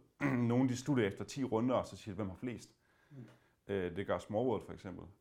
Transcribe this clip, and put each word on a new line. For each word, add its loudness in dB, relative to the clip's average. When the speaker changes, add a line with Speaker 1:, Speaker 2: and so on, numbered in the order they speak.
Speaker 1:
<clears throat> 2
Nogle, 6
de 0
slutter 4
efter -2
ti -4
runder, 4
og 2
så -12
siger -8
de, -8
"Hvem -2
har -8
flest?" -8
Speaker 2:
Mm. -18
Speaker 1:
Øh, -2
det -2
gør 2
Small 0
World 2
for -10
eksempel. -10